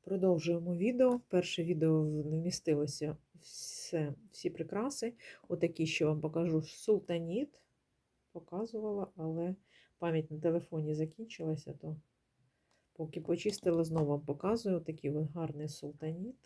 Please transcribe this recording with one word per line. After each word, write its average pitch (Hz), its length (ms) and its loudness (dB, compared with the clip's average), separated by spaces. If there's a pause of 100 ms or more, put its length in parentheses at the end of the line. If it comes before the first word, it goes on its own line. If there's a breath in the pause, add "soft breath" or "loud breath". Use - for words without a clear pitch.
Продовжуємо 175 760 2
відео. 247 520 4
Перше 175 360 2
відео 160 380 4
в-, 151 240 0
не 156 120 0
вмістилося 151 800 0 (240)
все, - 720 -4 (160)
всі - 200 -4
прикраси. 226 640 -4 (340 loud breath)
Отакі, 170 380 0
що 160 200 2
вам 151 140 2
покажу, 160 420 2
султаніт. 190 1000 0 (720)
Показувала, 208 760 -6 (100)
але 165 380 -2 (440 soft breath)
пам'ять 160 320 0
на 151 100 -8
телефоні 165 540 0
закінчилася, 156 760 -4
то 156 240 -8 (960)
поки 156 280 -8
почистила, 170 640 2
знову 160 220 2
вам 147 140 2
показую. 190 560 0
Отакий 156 340 -4
от 151 200 0
гарний 151 380 -6
султаніт. 160 760 -8